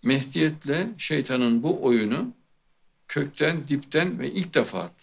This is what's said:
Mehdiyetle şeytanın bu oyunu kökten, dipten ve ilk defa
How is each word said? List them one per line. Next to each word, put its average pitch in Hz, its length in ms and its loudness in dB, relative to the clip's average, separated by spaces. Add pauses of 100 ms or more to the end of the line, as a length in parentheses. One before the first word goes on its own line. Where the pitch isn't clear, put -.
Mehdiyetle 156 840 0 (100)
şeytanın 127 640 0
bu 156 220 0
oyunu 123 500 2 (720)
kökten, 147 600 -2
dipten 156 500 0
ve 135 120 -4
ilk - 240 -4
defa 92 380 0 (100)